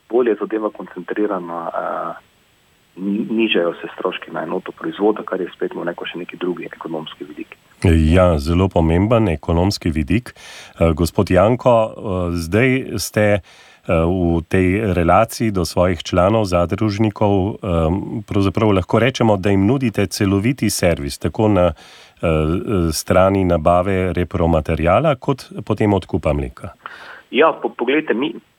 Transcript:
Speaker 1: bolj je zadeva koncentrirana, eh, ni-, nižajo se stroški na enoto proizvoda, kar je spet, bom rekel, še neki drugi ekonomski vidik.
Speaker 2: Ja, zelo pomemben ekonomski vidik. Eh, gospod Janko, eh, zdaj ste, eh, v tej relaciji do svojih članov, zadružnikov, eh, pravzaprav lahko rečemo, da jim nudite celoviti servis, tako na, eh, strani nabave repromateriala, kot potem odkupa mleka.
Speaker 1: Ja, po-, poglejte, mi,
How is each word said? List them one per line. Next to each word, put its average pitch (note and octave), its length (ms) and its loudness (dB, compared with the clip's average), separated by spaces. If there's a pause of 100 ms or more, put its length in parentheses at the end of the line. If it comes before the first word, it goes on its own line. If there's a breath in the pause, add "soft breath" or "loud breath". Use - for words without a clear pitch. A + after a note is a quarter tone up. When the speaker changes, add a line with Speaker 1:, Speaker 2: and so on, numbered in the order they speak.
Speaker 1:
bolj A#2+ 200 2
je G#2 100 2
zadeva G#2 300 -4
koncentrirana, F2+ 1040 -8
eh, E2+ 520 -8 (720)
ni-, G2 340 -4
nižajo G2+ 520 0
se - 120 -12
stroški - 380 -8
na E2 120 -8
enoto F2+ 280 -8
proizvoda, G#2+ 520 -2
kar F#2+ 180 -6
je E2+ 140 -8
spet, F#2 200 -6
bom E2+ 120 -8
rekel, F2 200 -8
še - 160 -10
neki E2+ 140 -16
drugi F2 280 -6
ekonomski D#2 640 -12
vidik. - 280 -16 (280)
Speaker 2:
Ja, E2 560 6
zelo E2+ 320 2
pomemben G2 580 2
ekonomski F2 640 -2
vidik. F2 420 -2
Eh, - 600 -2
gospod F2 380 0
Janko, A#2 440 4
eh, F#2 720 -2
zdaj G#2+ 240 2 (280)
ste, G#2+ 280 0 (100)
eh, G2 60 -2 (440 loud breath)
v E2+ 640 2
tej F#2+ 440 2
relaciji F#2 580 2
do F2+ 140 0
svojih F2+ 380 0
članov, G2+ 420 2
zadružnikov, G2+ 880 0
eh, F2+ 560 0 (360)
pravzaprav G#2 460 2
lahko F#2+ 280 2
rečemo, A2+ 380 2
da F#2 120 -2
jim G2 180 4
nudite A#2 400 0
celoviti G2+ 640 0
servis, D#2+ 480 -2
tako - 300 -2
na, F#2 200 4
eh, E2 1200 -2
strani F#2+ 540 2
nabave F2+ 680 2
repromateriala, E2+ 1000 0
kot - 360 -6 (140)
potem G#2 280 0
odkupa F2 400 -2
mleka. C#2 400 -8 (580 loud breath)
Speaker 1:
Ja, D3 200 4
po-, - 180 -6
poglejte, C3+ 440 -2
mi, B2+ 200 -4 (260)